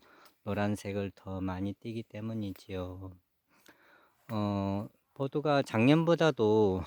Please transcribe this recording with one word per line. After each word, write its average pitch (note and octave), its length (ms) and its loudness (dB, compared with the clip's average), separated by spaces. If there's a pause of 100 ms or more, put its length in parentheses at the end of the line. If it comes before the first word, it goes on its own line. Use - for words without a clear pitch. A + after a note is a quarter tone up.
(440)
노란색을 G2+ 680 -2
더 F#2+ 260 -10
많이 F#2+ 340 -4
띠기 A2+ 300 -10
때문이지요. F#2+ 1080 -8 (1160)
어, G2+ 580 -2 (260)
포도가 C#3 480 0
작년보다도 A#2+ 1200 4